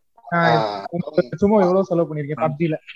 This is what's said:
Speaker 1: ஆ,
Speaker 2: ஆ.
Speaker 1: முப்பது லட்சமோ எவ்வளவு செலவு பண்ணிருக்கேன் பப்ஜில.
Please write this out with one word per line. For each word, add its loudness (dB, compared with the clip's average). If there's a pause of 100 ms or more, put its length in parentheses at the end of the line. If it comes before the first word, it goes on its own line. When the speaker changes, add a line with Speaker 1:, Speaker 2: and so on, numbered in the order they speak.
(340)
Speaker 1:
ஆ, 2
Speaker 2:
ஆ. 0
Speaker 1:
முப்பது -2
லட்சமோ 2
எவ்வளவு 2
செலவு 0
பண்ணிருக்கேன் -2
பப்ஜில. -2 (220)